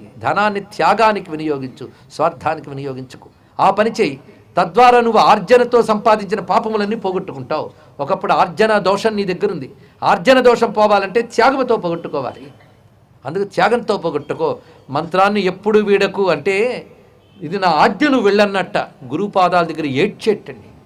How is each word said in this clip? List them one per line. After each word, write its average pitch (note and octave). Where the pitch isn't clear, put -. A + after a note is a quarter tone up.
ధనాన్ని G3
త్యాగానికి G3
వినియోగించు, C#3+
స్వార్థానికి D#3+
వినియోగించుకు. C3+
ఆ F3
పని G#3+
చేయి, C#3+
తద్వారా A#3
నువ్వు A3+
ఆర్జనతో A3+
సంపాదించిన G#3+
పాపములన్నీ G#3
పోగొట్టుకుంటావు. D#3
ఒకప్పుడు F#3
ఆర్జన F#3
దోషం G3+
నీ G3+
దగ్గరుంది, F3+
ఆర్జన G3
దోషం A#3
పోవాలంటే G#3
త్యాగంతో B3
పోగొట్టుకోవాలి. D#3
అందుకు F#3
త్యాగంతో G#3
పోగొట్టుకో. D3
మంత్రాన్ని F#3
ఎప్పుడు F#3
వీడకు" G3
అంటే, G3
"ఇది E3+
నా F#3+
ఆజ్ఞ, F#3
నువ్వు C4
వెళ్ళన్నట్ట." G3
గురుపాదాల F3
దగ్గర D#3
ఏడ్చేటండి. D3